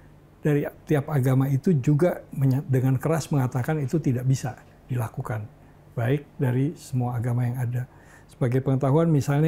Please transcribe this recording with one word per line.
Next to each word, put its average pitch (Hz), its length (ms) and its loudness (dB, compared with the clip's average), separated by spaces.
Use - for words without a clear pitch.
dari 147 240 2
tiap 143 240 0
agama 135 400 2
itu 139 320 0
juga 151 560 2
menya-, 135 320 0
dengan 131 320 2
keras 151 320 -2
mengatakan 135 480 0
itu 147 240 -2
tidak 127 240 0
bisa 131 320 -2
dilakukan, 113 560 -6
baik 131 400 0
dari 135 400 0
semua 120 400 -4
agama 120 320 -2
yang 123 80 -4
ada. 123 320 -4
Sebagai 127 320 0
pengetahuan, 135 480 2
misalnya 147 400 2